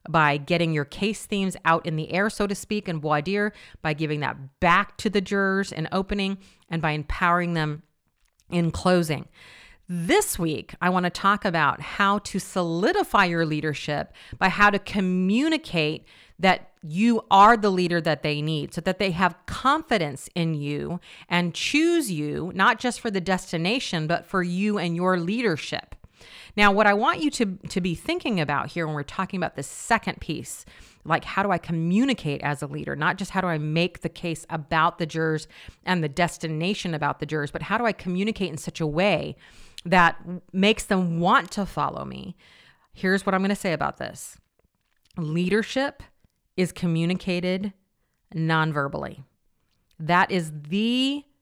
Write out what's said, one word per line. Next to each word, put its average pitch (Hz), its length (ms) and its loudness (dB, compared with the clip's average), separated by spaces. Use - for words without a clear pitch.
by 151 300 4
getting 165 340 0
your 147 140 0
case - 400 -4
themes 190 400 -4
out 165 200 2
in 160 120 -4
the 156 160 -6
air, 196 160 0
so 202 180 -2
to 202 80 -4
speak, - 320 -6
and 160 140 -4
voir 151 200 0
dire, 202 300 -2
by 156 100 -2
giving 151 300 -2
that 135 400 -6
back 180 340 4
to - 140 -2
the 202 100 0
jurors 196 540 0
in - 180 -6
opening, 196 460 -2
and 165 120 -4
by 156 100 0
empowering 170 640 0
them 151 280 -2
in 170 220 0
closing. 175 560 0
This 180 500 0
week, 160 420 -4
I 175 100 4
want 185 140 2
to 175 40 2
talk 202 340 0
about 165 380 2
how 202 380 0
to - 200 -6
solidify 196 840 2
your 170 200 2
leadership 151 680 -4
by 190 100 4
how 208 220 6
to 202 100 2
communicate 190 1300 0
that 185 300 2
you 208 480 2
are 208 280 10
the 202 140 2
leader 175 280 2
that 156 240 0
they 147 180 0
need, 151 320 -4
so - 60 -6
that 185 200 -2
they 190 120 0
have 190 240 2
confidence 226 880 -2
in 165 180 0
you 147 480 -4
and 175 260 0
choose 320 560 2
you, 151 460 -4
not 214 240 4
just - 220 -4
for 226 100 -4
the 196 80 0
destination, 180 880 -2
but 170 180 -2
for 185 160 -2
you 190 360 0
and 170 180 -2
your 180 240 2
leadership. 190 760 -2
Now, 208 160 6
what 208 160 6
I 202 60 6
want 254 260 2
you 302 120 2
to, 190 260 -2
to - 140 -2
be 180 120 0
thinking 302 460 -2
about 143 300 0
here 170 160 -4
when 156 100 -4
we're 143 80 -4
talking 185 340 -6
about 175 200 -4
the 139 60 -6
second - 580 -2
piece, - 440 -10
like, 156 220 0
how - 180 -2
do 202 80 0
I 180 60 0
communicate 170 840 0
as 143 200 -4
a 147 60 -6
leader? 143 280 -8
Not 165 220 -2
just 190 140 -8
how 190 100 -2
do 180 60 0
I 165 100 0
make 156 420 -2
the - 80 -4
case - 420 -8
about 160 480 0
the 170 80 -4
jurors 160 420 -2
and 180 180 0
the 156 80 0
destination 170 840 -2
about 147 260 -2
the 156 60 -6
jurors, 147 260 -4
but - 120 -8
how 196 140 -2
do 240 80 0
I 220 60 2
communicate 190 600 -2
in 151 60 -10
such - 220 -10
a 160 80 -2
way 151 480 0
that 170 320 6
makes 202 320 2
them 180 340 0
want 202 320 2
to 202 140 -4
follow 143 400 -4
me? 147 320 -14
Here's 190 320 0
what 190 100 0
I'm 190 60 2
gonna 196 140 0
say 190 180 -4
about 147 240 -4
this. - 400 -12
Leadership 180 840 -2
is 180 160 0
communicated 180 960 -2
nonverbally. 151 880 -2
That 175 320 4
is 165 220 -2
the 247 560 0